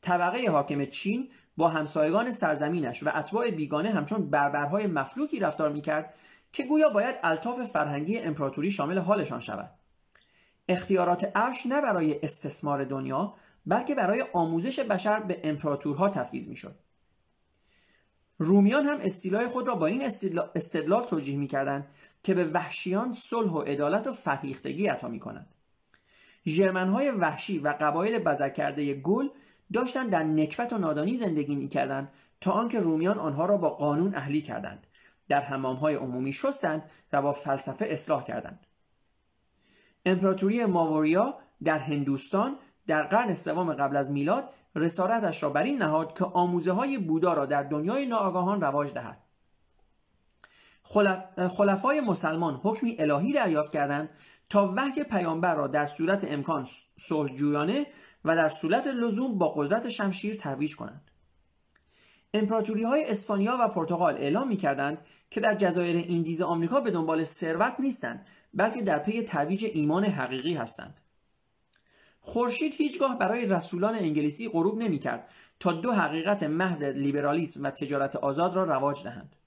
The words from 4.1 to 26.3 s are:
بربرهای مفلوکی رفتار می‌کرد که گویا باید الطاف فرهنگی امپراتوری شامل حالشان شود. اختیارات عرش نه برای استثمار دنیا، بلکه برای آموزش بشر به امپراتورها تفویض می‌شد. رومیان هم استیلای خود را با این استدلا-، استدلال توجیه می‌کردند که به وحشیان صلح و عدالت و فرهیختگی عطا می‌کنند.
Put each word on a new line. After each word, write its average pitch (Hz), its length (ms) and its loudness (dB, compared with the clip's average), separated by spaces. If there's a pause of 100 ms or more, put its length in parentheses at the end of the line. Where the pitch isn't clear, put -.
بربرهای 147 580 2
مفلوکی 208 520 -2
رفتار 156 320 0
می‌کرد 151 420 -4 (380)
که - 120 -4
گویا 302 260 4
باید 220 340 0
الطاف 220 380 0
فرهنگی 151 580 -2
امپراتوری 151 520 -2
شامل 165 260 -2
حالشان 170 420 0
شود. - 320 -8 (1000)
اختیارات 180 680 2
عرش 240 300 0
نه 269 160 0
برای 170 420 2
استثمار 143 600 -2
دنیا، 135 480 -4 (320)
بلکه 226 300 0
برای 226 380 0
آموزش 170 460 0
بشر 214 400 2
به 185 240 -4
امپراتورها 147 680 0
تفویض 123 400 -6
می‌شد. - 260 -12 (1600)
رومیان 202 480 6
هم 285 160 0
استیلای 190 460 -2
خود 247 200 -4
را 240 80 -2
با 165 100 -2
این 254 240 0
استدلا-، 185 460 -4
استدلال 170 480 0
توجیه 139 340 -4
می‌کردند 139 500 -2 (360)
که 190 100 2
به 175 120 2
وحشیان 180 680 -2
صلح 226 380 -2
و 160 80 0
عدالت 147 480 0
و 269 40 -4
فرهیختگی 139 760 -4
عطا 123 200 -4
می‌کنند. 110 480 -12 (880)